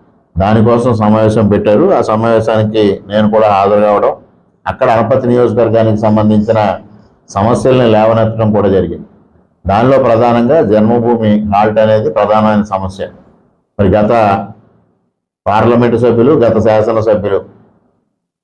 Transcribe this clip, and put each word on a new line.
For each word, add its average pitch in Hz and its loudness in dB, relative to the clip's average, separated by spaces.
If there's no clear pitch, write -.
దానికోసం 117 0
సమావేశం 107 0
పెట్టారు. 104 2
ఆ 143 0
సమావేశానికి 110 0
నేను 107 -2
కూడా 107 2
హాజరు 101 2
కావడం, 104 0
అక్కడ 127 -2
అనపర్తి 117 0
నియోజకవర్గానికి 113 0
సంబంధించిన 107 0
సమస్యల్ని 117 0
లేవనెత్తడం 110 0
కూడా 101 0
జరిగింది. - -2
దానిలో 117 2
ప్రధానంగా 120 0
జన్మభూమి 113 0
హాల్ట్ 107 0
అనేది 110 0
ప్రధానమైన 107 0
సమస్య. 95 -8
మరి 101 0
గత 107 0
పార్లమెంటు 117 0
సభ్యులు, 117 2
గత 113 0
శాసనసభ్యులు 107 0